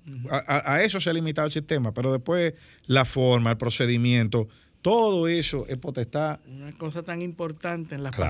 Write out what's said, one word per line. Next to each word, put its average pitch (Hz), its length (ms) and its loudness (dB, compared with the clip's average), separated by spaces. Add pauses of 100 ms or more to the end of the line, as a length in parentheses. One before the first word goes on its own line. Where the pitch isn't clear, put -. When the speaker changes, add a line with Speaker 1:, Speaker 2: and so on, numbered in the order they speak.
Speaker 1:
derecho. 127 220 -10
Speaker 2:
Ujú. 135 60 -6
Speaker 1:
A, 139 40 2
a, 143 380 0
a 175 80 2
eso 196 180 0
se 175 80 -2
ha 165 40 0
limitado 156 340 -2
el 151 40 -2
sistema, 143 420 -2
pero 127 200 0
después 160 400 0 (320)
la 131 180 6
forma, 123 480 4
el 113 60 0
procedimiento, 120 880 2 (340)
todo 202 460 2
eso 151 400 -2
es 135 100 -6
potestad. 143 680 -4
Speaker 2:
Una 139 240 -16
cosa 165 320 -10
tan 170 180 -8
importante 170 760 -8
en 143 80 -8
las 139 120 -8
Speaker 1:
Claro. - 140 0